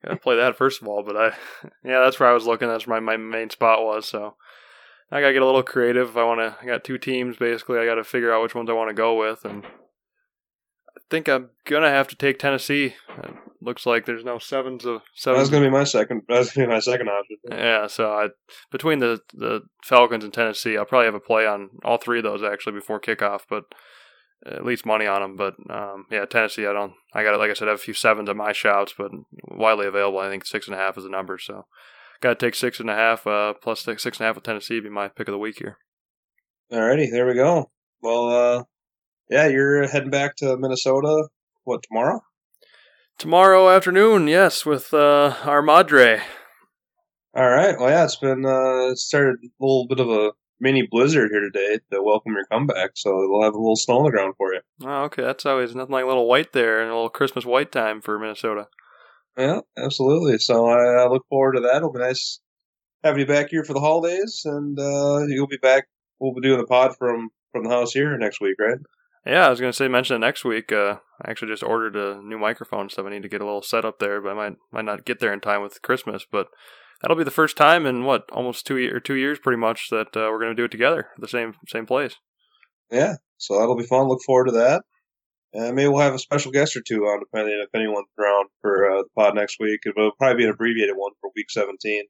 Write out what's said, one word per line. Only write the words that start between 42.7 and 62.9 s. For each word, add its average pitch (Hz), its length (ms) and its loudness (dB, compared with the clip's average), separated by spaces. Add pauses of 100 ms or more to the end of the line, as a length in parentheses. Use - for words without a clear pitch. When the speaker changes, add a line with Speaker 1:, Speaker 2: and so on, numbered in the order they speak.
Speaker 1:
Tomorrow 185 500 8
afternoon, 190 580 6
yes, 175 380 4
with, 147 280 -2
uh, 147 420 4 (100)
our 143 160 2
Madre. 147 580 8 (1160)
Speaker 2:
All 127 120 4
right. 160 320 4
Well, 127 100 2
yeah, 165 160 6
it's 147 100 -4
been, 135 280 -2
uh, 131 480 2
it 127 60 -4
started 139 460 2
a - 40 -20 (160)
little 135 240 2
bit 127 120 -2
of 123 100 2
a 107 220 2 (280)
mini 131 300 2
blizzard 123 420 4
here 104 100 0
today 101 380 -2 (120)
to 98 100 -2
welcome 107 320 0
your 98 180 -4
comeback, 107 440 -2
so - 160 -4 (180)
we'll 104 140 2
have 107 100 2
a 107 60 -8
little 113 160 2
snow 120 240 2
on 147 60 4
the 143 60 4
ground 98 240 -2
for 95 180 -4
you. 92 80 -6 (220)
Speaker 1:
Oh, 139 200 -6
okay. 147 180 -6
That's 127 240 -4
always 127 300 -2
nothing 131 180 -8
like 131 120 0
a - 20 0
little 127 200 2
white 139 260 4
there 113 280 2
and 113 80 -4
a 113 40 -6
little 113 160 -2
Christmas 127 360 -4
white 131 260 0
time 110 300 -2
for 107 160 -6
Minnesota. 107 500 -6 (680)
Speaker 2:
Yeah, 147 220 0 (180)
absolutely. 135 600 0
So 117 260 2
I, 120 380 4
I 123 40 4
look 127 220 0
forward 135 240 2
to 123 80 0
that. 123 160 2
It'll 156 160 -4
be 127 60 -10
nice 127 400 -4 (640)